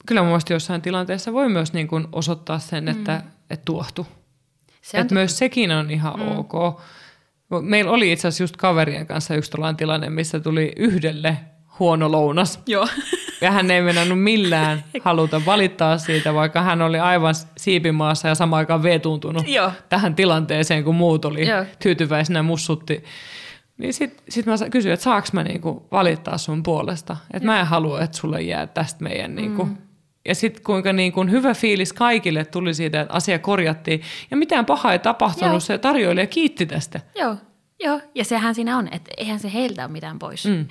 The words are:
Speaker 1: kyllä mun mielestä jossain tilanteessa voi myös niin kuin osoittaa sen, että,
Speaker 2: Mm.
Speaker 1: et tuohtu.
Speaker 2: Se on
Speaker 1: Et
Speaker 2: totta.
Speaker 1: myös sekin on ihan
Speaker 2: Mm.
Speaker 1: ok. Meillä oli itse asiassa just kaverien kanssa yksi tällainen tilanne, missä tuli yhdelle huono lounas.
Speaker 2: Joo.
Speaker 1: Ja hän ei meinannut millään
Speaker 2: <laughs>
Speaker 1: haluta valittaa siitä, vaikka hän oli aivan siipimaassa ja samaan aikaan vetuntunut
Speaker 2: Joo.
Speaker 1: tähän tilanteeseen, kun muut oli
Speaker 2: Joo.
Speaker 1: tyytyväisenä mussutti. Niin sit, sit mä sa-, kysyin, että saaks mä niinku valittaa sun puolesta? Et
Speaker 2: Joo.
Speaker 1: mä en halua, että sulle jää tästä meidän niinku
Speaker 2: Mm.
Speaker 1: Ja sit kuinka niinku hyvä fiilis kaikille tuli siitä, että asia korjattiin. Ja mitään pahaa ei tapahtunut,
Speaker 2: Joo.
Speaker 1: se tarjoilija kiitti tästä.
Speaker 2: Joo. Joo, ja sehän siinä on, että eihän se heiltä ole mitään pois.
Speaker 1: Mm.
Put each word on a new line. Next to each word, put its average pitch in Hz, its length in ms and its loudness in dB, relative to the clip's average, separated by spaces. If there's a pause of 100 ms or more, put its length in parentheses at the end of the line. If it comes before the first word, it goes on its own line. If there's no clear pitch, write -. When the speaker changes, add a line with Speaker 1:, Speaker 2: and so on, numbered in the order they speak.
Speaker 1:
kyllä 220 140 2
mun 175 80 4
mielestä 170 240 2
jossain 165 300 -2
tilanteessa 185 500 -4
voi 262 160 2
myös 165 240 0
niin 160 160 -4
kuin 160 240 -2
osoittaa 160 460 -4
sen, 156 300 -6
että, 160 360 -4
Speaker 2:
Mm. - 60 -20 (200)
Speaker 1:
et - 140 -10
tuohtu. 165 420 -6 (760)
Speaker 2:
Se - 140 -6
on 180 40 2
Speaker 1:
Et - 60 4
Speaker 2:
totta. 190 80 2
Speaker 1:
myös 190 240 2
sekin 254 320 2
on 151 200 0
ihan 151 300 -2
Speaker 2:
Mm. - 180 -2
Speaker 1:
ok. - 160 -8 (1080)
Meillä 202 300 2
oli 214 220 4
itse 170 160 0
asiassa 165 140 -2
just 165 140 -4
kaverien 156 500 0
kanssa 160 280 -4
yksi 151 160 -2
tällainen 156 260 -4
tilanne, 156 340 -2
missä 160 300 -4
tuli 156 360 0
yhdelle 160 600 0 (400)
huono 160 340 4
lounas. 156 540 2
Speaker 2:
Joo. 214 220 2 (520)
Speaker 1:
Ja 185 100 4
hän 185 200 2
ei 180 120 6
meinannut 175 400 2
millään 165 720 2
Speaker 2:
<laughs> 254 120 -10
Speaker 1:
haluta 160 420 2
valittaa 185 520 4
siitä, 156 360 0
vaikka 156 280 2
hän 170 200 2
oli 165 160 2
aivan 165 360 4 (220)
siipimaassa 156 720 2
ja 156 60 2
samaan 160 240 2
aikaan 160 240 2
vetuntunut 160 640 0
Speaker 2:
Joo. 202 240 2 (160)
Speaker 1:
tähän 180 260 2
tilanteeseen, 160 720 2
kun 160 100 2
muut 165 300 4
oli 156 240 -2
Speaker 2:
Joo. 196 160 0 (180)
Speaker 1:
tyytyväisenä 156 600 2
mussutti. 156 640 -2 (720)
Niin - 160 -4
sit, - 340 -6
sit 220 180 -4
mä 220 100 2
sa-, 202 140 -2
kysyin, 196 240 2
että - 100 -4
saaks 226 280 2
mä 180 100 0
niinku 165 500 -6
valittaa 175 460 0
sun 160 240 -4
puolesta? 160 540 -4 (180)
Et 190 80 -6
Speaker 2:
Joo. 214 100 2
Speaker 1:
mä 208 80 4
en 175 60 2
halua, 156 340 0
että 160 160 -4
sulle 156 260 -4
jää - 240 -4
tästä - 380 -6
meidän - 300 -6
niinku 208 300 -4
Speaker 2:
Mm. - 120 -4 (520)
Speaker 1:
Ja 180 60 0
sit 220 260 -4
kuinka 190 320 0
niinku 185 320 2
hyvä 240 300 2
fiilis 202 380 0
kaikille 196 520 2
tuli 175 300 -2
siitä, 156 260 -2
että 147 140 -6
asia 180 240 0
korjattiin. 160 640 0 (280)
Ja 269 60 -2
mitään 294 300 2
pahaa - 260 2
ei 262 60 4
tapahtunut, 190 540 2
Speaker 2:
Joo. 175 80 2
Speaker 1:
se 202 180 -4
tarjoilija 208 480 2
kiitti 285 400 0
tästä. 156 340 -6 (140)
Speaker 2:
Joo. 269 220 -2 (480)
Joo, 294 160 0 (140)
ja 240 100 -2
sehän 226 300 0
siinä 233 220 -2
on, 208 160 -2
että - 240 -12
eihän 214 240 -6
se 202 120 -6
heiltä 220 320 -4
ole - 80 -10
mitään 156 260 -10
pois. - 280 -8
Speaker 1:
Mm. 170 240 2